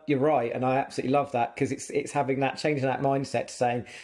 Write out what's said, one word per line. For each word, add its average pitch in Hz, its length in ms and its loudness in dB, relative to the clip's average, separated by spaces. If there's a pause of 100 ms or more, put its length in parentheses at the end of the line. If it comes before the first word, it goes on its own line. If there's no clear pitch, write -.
you're 143 120 2
right. 131 340 2
And 123 100 -2
I 131 140 2
absolutely - 340 -2
love 139 220 2
that, 117 200 0
'cause 135 200 0
it's, - 160 -8
it's 143 240 -2
having 135 260 0
that, 135 180 0
changing 147 280 0
that 131 160 0
mindset 139 460 0
to - 60 -14
saying, 120 340 0 (160)